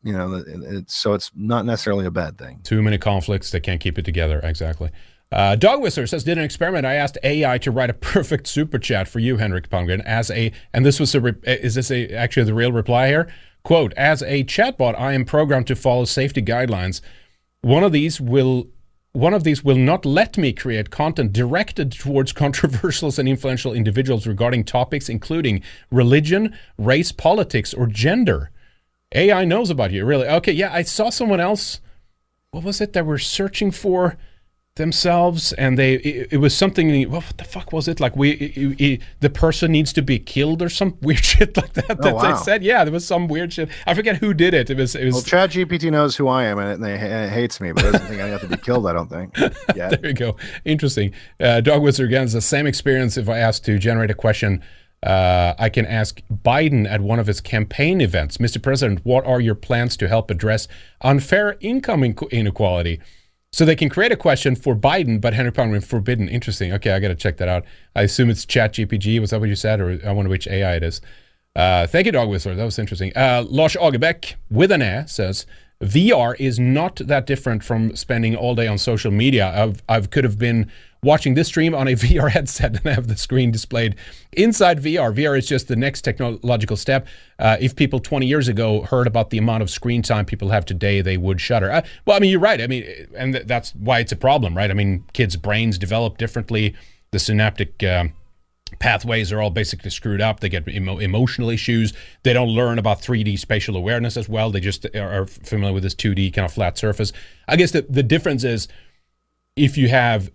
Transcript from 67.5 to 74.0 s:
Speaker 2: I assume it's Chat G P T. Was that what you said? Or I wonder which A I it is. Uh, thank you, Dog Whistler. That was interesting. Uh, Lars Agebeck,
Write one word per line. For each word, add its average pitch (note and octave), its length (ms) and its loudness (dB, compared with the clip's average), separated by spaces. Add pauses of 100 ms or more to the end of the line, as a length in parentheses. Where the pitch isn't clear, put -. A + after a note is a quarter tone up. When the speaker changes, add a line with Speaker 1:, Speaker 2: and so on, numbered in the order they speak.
Speaker 2:
I G#2 80 2
assume A#2+ 260 4
it's - 160 -2
Chat A2 280 2
G A2 120 -2
P G#2+ 140 -2
T. G#2+ 200 0
Was G#2+ 120 -2
that A2 80 0
what G#2+ 100 0
you G2+ 60 0
said? G#2+ 260 0
Or F2+ 240 -2
I G#2 60 -2
wonder G2+ 180 0
which F#2 180 -2
A G2 140 -2
I F2+ 140 0
it E2 80 -2
is. E2 180 -6 (540)
Uh, F2+ 320 4
thank F3+ 180 2
you, - 60 2
Dog A#2+ 180 2
Whistler. F#2+ 240 -4
That G2 100 -4
was A2+ 140 -4
interesting. F#2+ 380 -4
Uh, B2 340 2
Lars D3+ 240 2
Agebeck, D3+ 640 0 (160)